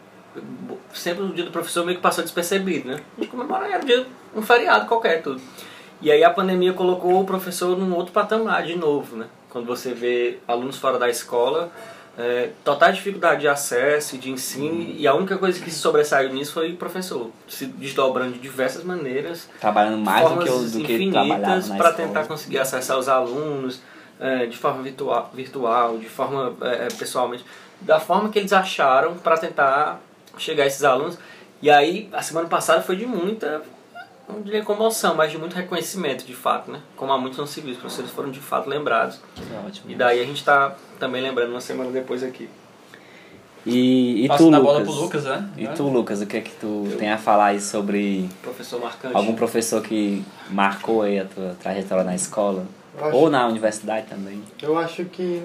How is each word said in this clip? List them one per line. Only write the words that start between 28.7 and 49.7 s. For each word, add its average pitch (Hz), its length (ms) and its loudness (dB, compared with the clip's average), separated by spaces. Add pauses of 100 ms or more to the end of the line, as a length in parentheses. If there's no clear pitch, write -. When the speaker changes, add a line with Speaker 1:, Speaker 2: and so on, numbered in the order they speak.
Speaker 1:
pra 160 220 2
tentar 151 640 0 (360)
chegar 151 280 0
a - 20 4
esses 139 160 -2
alunos. 143 340 2 (440)
E 147 100 6
aí, 160 420 6
a - 80 -4
semana 165 280 -4
passada 165 320 4
foi 185 160 -2
de 226 80 -6
muita 196 560 -4 (640)
não 208 140 -10
diria 208 220 -4
comoção, 208 520 2
mas 156 160 2
de 160 60 -8
muito 180 180 -8
reconhecimento, 170 720 -4
de 123 80 -16
fato, 120 380 -4
né? 135 80 -12 (160)
Como 135 160 -4
há 135 60 2
muito 131 200 -4
não 143 80 -6
se 151 160 -12
viu, 135 120 -10
os 120 40 -12
professores - 340 -10
foram 139 200 -8
de 143 80 -12
fato 135 300 -4
lembrados. 127 500 -2 (160)
Speaker 2:
Que - 60 -14 (260)
ótimo. 101 240 -16
Speaker 1:
E 127 40 -12
daí 123 260 4
a 120 40 0
gente 139 180 -8
tá 139 320 4 (240)
também 127 220 -2
lembrando 120 300 -2
uma 123 100 -6
semana 127 300 -6
depois 131 320 -4
aqui. 113 260 -10 (1160)
Speaker 2:
E, 123 600 4
e - 20 4
tu, - 20 -
Speaker 3:
Passando 151 280 10
a - 20 10
bola 143 200 8
Speaker 2:
Lucas? - 140 -2
Speaker 3:
pro 156 100 -2
Lucas, 151 200 -4
né? - 340 -4
Speaker 2:
E 107 80 -6
Speaker 3:
É. 131 60 -6
Speaker 2:
tu, 156 180 -4
Lucas, 110 320 0
o 104 60 -4
que 113 100 -4
é 107 40 -4
que - 100 -12
tu 104 400 -6
Speaker 1:
Eu. - 60 -4
Speaker 2:
tem 104 120 -2
a 107 80 0
falar 104 300 4
aí 104 120 2
sobre 101 720 -2 (140)
Speaker 1:
Professor 123 360 -10
marcante. 120 360 -6
Speaker 2:
algum 110 180 2
professor 110 480 0